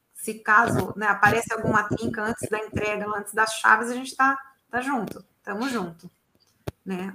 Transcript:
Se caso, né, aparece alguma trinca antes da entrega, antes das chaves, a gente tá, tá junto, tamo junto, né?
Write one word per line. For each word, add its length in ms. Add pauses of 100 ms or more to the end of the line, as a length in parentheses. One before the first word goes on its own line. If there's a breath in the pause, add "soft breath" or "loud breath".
(140)
Se 200
caso, 640
né, 100
aparece 460
alguma 300
trinca 380
antes 280
da 100
entrega, 460 (100)
antes 180
das 200
chaves, 360
a 40
gente 240
tá, 200 (320)
tá 120
junto, 420 (180)
tamo 280
junto, 420 (760)
né? 300